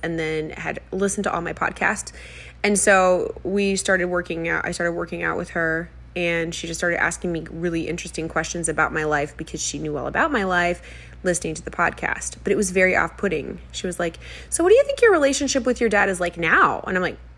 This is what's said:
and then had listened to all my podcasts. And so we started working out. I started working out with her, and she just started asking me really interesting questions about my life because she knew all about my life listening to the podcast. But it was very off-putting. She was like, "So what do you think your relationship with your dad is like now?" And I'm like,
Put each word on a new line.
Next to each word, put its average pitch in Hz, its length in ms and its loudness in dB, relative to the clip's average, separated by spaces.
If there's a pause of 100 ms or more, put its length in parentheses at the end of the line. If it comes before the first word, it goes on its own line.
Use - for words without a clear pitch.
and 165 120 -4
then 156 340 -4
had 156 280 -6 (140)
listened 196 320 0
to - 100 0
all 170 60 0
my 165 120 -4
podcasts. - 600 -2 (500)
And 208 160 4
so 185 640 4
we 196 320 0
started 190 300 2
working 175 440 -2
out. 160 160 -2
I 175 60 -2
started 170 220 -2
working 170 320 -6
out 165 120 -2
with 175 140 -6
her, 165 400 -2 (240)
and 170 400 0
she - 140 -8
just 165 100 -6
started 170 220 0
asking 175 320 -2
me 160 180 -4
really 165 380 -2
interesting - 400 -6
questions 160 400 -2
about 156 240 0
my 156 100 -2
life 151 340 0
because 160 240 -10
she - 200 -6
knew 151 160 -4
all 127 100 -4
about 240 240 0
my 214 140 0
life 175 360 0 (440)
listening 170 300 0
to - 100 -12
the - 80 -10
podcast. - 720 -4
But 202 80 0
it - 40 4
was 190 140 0
very 185 240 4
off-putting. 165 640 -2 (140)
She - 160 -8
was 175 100 -6
like, 170 220 -4 (280)
"So - 140 0
what 370 80 6
do 440 60 12
you 554 80 6
think 554 180 0
your 466 80 10
relationship 277 560 4
with 247 140 2
your 226 100 4
dad 202 180 4
is 180 120 -2
like 175 180 -2
now?" 170 480 4
And 185 100 -2
I'm 185 60 2
like, 156 160 -2 (200)